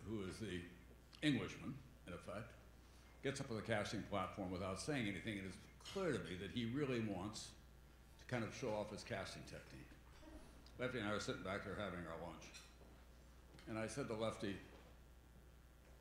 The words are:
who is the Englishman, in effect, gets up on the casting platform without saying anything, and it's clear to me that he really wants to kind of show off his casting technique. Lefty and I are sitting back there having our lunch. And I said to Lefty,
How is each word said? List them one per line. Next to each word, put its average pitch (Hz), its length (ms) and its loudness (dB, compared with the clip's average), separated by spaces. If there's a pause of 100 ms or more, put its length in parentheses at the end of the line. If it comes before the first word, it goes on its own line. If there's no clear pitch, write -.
who 107 200 2
is 85 80 -2
the 92 240 2 (680)
Englishman, 110 480 4 (320)
in 92 60 -4
effect, 95 400 -4 (720)
gets - 160 2
up 131 100 -2
on 113 60 2
the 104 60 2
casting 104 400 4
platform 92 500 2
without 95 280 2
saying 135 280 4
anything, 101 300 0
and 95 100 -2
it's 90 80 -6 (360)
clear 190 200 4
to 110 80 6
me 85 200 -2
that 95 120 -2
he 117 140 4
really 131 340 4
wants 104 480 0 (720)
to - 60 -14
kind 120 180 4
of 107 100 -2
show 127 140 2
off 107 240 4
his 95 100 -2
casting - 400 -2
technique. - 460 -8 (880)
Lefty 123 220 4
and 104 80 4
I - 20 6
are 104 100 6
sitting 98 220 0
back 95 220 2
there 95 100 0
having 90 320 0
our 80 180 -2
lunch. 82 200 -6 (1200)
And 113 80 2
I 110 120 4
said 117 180 0
to 113 80 2
Lefty, 107 420 4 (1400)